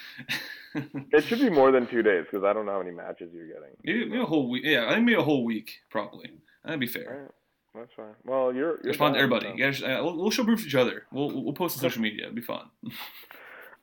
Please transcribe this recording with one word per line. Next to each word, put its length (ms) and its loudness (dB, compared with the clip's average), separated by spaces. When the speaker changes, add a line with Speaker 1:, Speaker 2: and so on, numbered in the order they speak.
Speaker 1:
<laughs> 80 -4
Speaker 2:
It 120 8
should 160 -2
be 100 6
more 200 8
than 160 6
two 160 0
days, 280 4
'cause 140 -6
I 80 4
don't 140 -2
know 60 -4
how 100 -2
many 80 -8
matches 420 -12
you're 140 -16
getting. 240 -18
Speaker 1:
Maybe, 220 0
maybe 140 -4
a 60 -2
whole 240 0
week. 140 -4
Yeah, 240 2
I 60 4
think 120 4
maybe 120 6
a 40 2
whole 220 2
week, 440 -6
probably. 440 -8
That'd 160 -6
be 80 -2
fair. 260 -8
Speaker 2:
All 60 -12
right. 100 -18
That's 100 -20
fine. 180 -16
Well, 280 0
you're, 300 -2
you're 80 -4
Speaker 1:
Respond 240 2
to 60 2
Speaker 2:
down, 120 6
Speaker 1:
everybody. 200 0
Speaker 2:
so. 40 -10
Speaker 1:
You 80 0
guys, 180 0
uh, 220 -2
we'll, 120 -2
we'll 140 0
show 140 0
proof 160 4
to 60 -8
each 80 -8
other. 380 2
We'll, 180 -2
we'll 120 -4
post 240 -4
on 40 -6
social 200 0
media. 220 -4
It'd 100 -12
be 80 -8
fun. 240 -8
<laughs> 80 -10